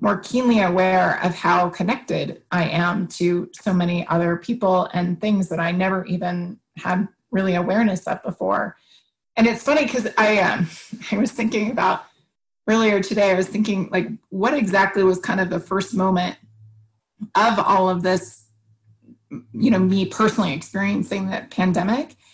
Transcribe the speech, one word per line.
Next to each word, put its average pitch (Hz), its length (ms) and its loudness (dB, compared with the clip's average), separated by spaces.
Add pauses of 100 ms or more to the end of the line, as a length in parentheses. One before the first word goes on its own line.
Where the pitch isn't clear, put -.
more 202 160 2
keenly 240 440 2
aware 185 600 2
of 175 120 0
how 180 340 2
connected 170 720 -4 (100)
I 170 180 0
am 175 380 0
to 175 460 -2
so - 180 -4
many 175 360 0
other 170 300 0
people 190 560 0
and 180 280 -2
things 202 280 0
that 160 100 -4
I 170 120 -2
never 185 340 0
even 175 540 -6 (180)
had 185 300 -2 (240)
really 190 220 0
awareness 185 540 0
of - 160 -4
before. 196 520 -2 (640)
And 226 80 4
it's 233 160 0
funny 294 260 2
'cause 220 200 -2 (100)
I, 214 220 4
um, 175 280 0 (220)
<laughs> - 220 -12
I 196 60 0
was 220 140 0
thinking 220 380 -2
about 202 360 -2 (600)
earlier 220 340 2
today, 202 300 2
I 180 40 2
was 185 120 0
thinking, 208 440 -2
like, 185 180 0 (200)
what 202 240 0
exactly 196 500 2
was 185 160 4
kind 185 200 -2
of 185 100 0
the 180 100 -2
first 190 340 -4
moment 185 440 0 (960)
of 214 240 4
all 185 320 2
of 175 140 -2
this, 185 420 -2 (1080)
you 226 180 2
know, 185 80 4
me 185 260 2
personally 214 480 0
experiencing 196 760 -4
the 185 220 -8
pandemic. 185 680 0 (180)